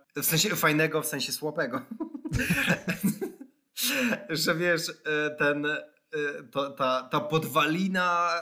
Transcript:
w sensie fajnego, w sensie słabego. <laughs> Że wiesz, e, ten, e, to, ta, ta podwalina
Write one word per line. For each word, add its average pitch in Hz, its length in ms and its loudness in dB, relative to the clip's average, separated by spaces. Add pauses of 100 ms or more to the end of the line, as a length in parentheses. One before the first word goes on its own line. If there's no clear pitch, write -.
(160)
w 147 100 -4
sensie 175 300 2
fajnego, 156 460 4
w 147 40 -4
sensie 139 260 -4
słabego. 139 500 -4
<laughs> - 40 -16 (2500)
Że 165 260 0
wiesz, 165 340 2
e, 151 460 -2
ten, 147 300 2
e, 147 120 0 (760)
to, 139 200 -2
ta, 131 400 0
ta 156 80 2
podwalina 175 1080 2 (120)